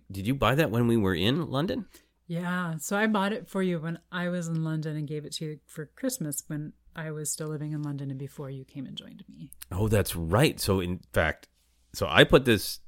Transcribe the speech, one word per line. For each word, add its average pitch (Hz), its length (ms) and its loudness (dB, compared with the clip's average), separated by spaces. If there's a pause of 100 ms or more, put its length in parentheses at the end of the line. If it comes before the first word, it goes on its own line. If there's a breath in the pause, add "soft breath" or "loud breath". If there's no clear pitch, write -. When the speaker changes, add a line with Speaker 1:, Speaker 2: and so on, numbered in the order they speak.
(120)
Speaker 1:
did 98 160 -6
you 135 60 0
buy 120 200 4
that 147 160 2
when 120 160 4
we 117 100 4
were 95 180 4
in 120 360 2
London? 190 360 -2 (420 soft breath)
Speaker 2:
Yeah, 175 500 -4
so - 180 -4
I 220 120 2
bought 202 240 2
it 208 160 -8
for 196 160 -2
you 175 160 0
when 165 180 -6 (140)
I 175 160 -2
was 175 180 -2
in 165 160 -2
London 156 340 -2
and 151 120 -4
gave 151 160 -6
it - 100 -12
to - 100 -8
you 151 220 -8
for 156 200 -12 (100)
Christmas 170 500 -4
when 151 260 -6 (220)
I 156 160 -8
was 151 220 -6
still 156 160 -6
living 151 240 -6
in 151 100 -4
London 143 280 -6
and 135 80 -8
before 139 320 -12
you 135 140 -12
came 135 220 -12
and - 100 -14
joined - 320 -16
me. 156 220 -16 (220)
Speaker 1:
Oh, 104 160 0
that's 104 260 2
right. 87 460 2
So 95 180 2
in 90 220 -2 (120)
fact, 80 360 0 (440)
so - 160 -4
I 87 140 8
put 139 220 8
this, 113 440 2